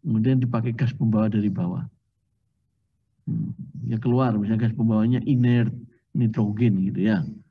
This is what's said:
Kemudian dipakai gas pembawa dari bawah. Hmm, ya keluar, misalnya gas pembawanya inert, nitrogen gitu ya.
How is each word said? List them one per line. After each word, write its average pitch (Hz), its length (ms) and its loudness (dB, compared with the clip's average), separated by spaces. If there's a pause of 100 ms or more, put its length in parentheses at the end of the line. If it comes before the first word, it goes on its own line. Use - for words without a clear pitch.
Kemudian 127 400 2
dipakai 117 320 -2
gas 117 240 -2
pembawa 110 320 2
dari 104 180 0
bawah. 90 380 -4 (1400)
Hmm, 113 240 -4 (320)
ya 113 160 -2
keluar, 123 320 0
misalnya 107 320 0
gas 113 80 0
pembawanya 113 560 2
inert, 120 400 4 (420)
nitrogen 107 720 0
gitu 95 220 -2
ya. 104 180 2 (280)